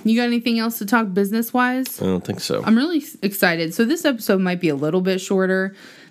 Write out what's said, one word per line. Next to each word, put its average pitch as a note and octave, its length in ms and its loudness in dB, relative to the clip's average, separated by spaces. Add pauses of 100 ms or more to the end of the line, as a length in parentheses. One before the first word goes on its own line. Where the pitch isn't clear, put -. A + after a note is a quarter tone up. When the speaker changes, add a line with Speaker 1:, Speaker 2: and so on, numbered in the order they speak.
Speaker 1:
you A3 100 4
got A#3+ 120 2
anything A#3+ 320 0
else A3+ 180 -2
to G#3+ 80 -6
talk A3 280 0
business-wise? A#3 880 0
Speaker 2:
I - 40 -2
don't F#2 180 0
think - 160 -6
so. - 240 -2
Speaker 1:
I'm A3 140 4
really D#4 220 0
s-, - 220 -8
excited. E3+ 520 0
So A3+ 100 2
this D#4 220 0
episode A3 340 2
might F3+ 220 0
be E3 80 2
a D3 60 0
little D#3 260 0
bit F#3+ 180 0
shorter F#3+ 560 0 (360)